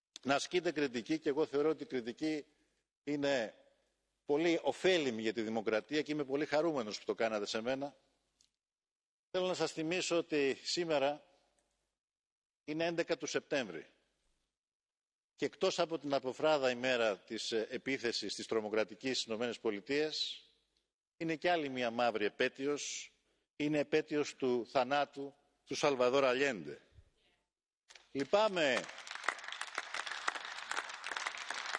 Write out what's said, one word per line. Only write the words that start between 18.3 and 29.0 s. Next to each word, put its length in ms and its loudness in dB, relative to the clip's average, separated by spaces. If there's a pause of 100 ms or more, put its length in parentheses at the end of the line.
της 120 -8
τρομοκρατικής 640 -2
στις 140 -2
Ηνωμένες 340 -4
Πολιτείες, 840 -2 (720)
είναι 200 -2
κι 120 0
άλλη 200 2
μια 220 0
μαύρη 340 2
επέτειος, 880 -2 (440)
είναι 220 0
επέτειος 580 0
του 340 2
θανάτου 640 0 (320)
του 80 -6
Σαλβαδόρ 500 4
Αλιέντε. 560 0 (1300)
Λυπάμαι, 720 4 (3000)